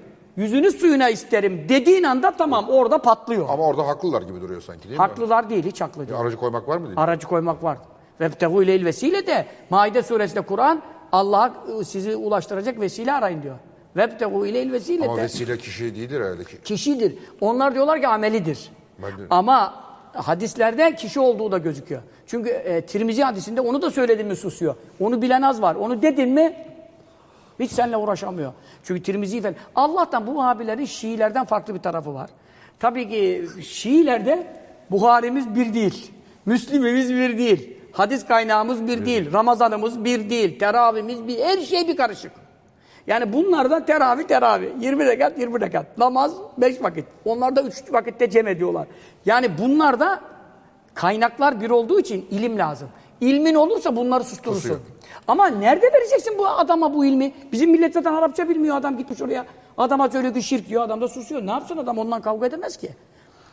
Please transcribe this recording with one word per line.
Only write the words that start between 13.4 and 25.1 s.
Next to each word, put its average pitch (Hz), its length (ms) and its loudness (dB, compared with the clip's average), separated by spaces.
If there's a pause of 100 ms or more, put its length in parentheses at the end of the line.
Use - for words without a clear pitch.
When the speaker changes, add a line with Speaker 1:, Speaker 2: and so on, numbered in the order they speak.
Speaker 1:
diyor. 139 120 -12 (420)
"Vebtegu 208 500 -2
ileyl 247 260 -4
vesile" 311 320 -2
Speaker 2:
Ama 233 120 -2
Speaker 1:
de - 60 -2
Speaker 2:
vesile 117 360 -6
kişi 110 360 -10
değildir 123 260 -8
herhalde 90 240 -6
ki. - 200 -20
Speaker 1:
Kişidir. 226 540 -2 (220)
Onlar 247 340 0
diyorlar 294 260 2
ki 269 80 0
amelidir. 214 640 -2 (320)
Speaker 2:
Ben 98 80 -10
de 98 200 -14
Speaker 1:
Ama 208 440 4 (400)
hadislerde 226 800 0
kişi 226 260 -4
olduğu 220 320 2
da 185 60 2
gözüküyor. 147 440 -6 (240)
Çünkü, 233 240 -6
e, 170 360 -4
Tirmizi 226 360 0
hadisinde 226 380 -2
onu 254 220 -2
da 330 80 0
söyledin 233 360 2
mi 196 100 -4
susuyor. 165 380 -4 (260)
Onu 220 220 0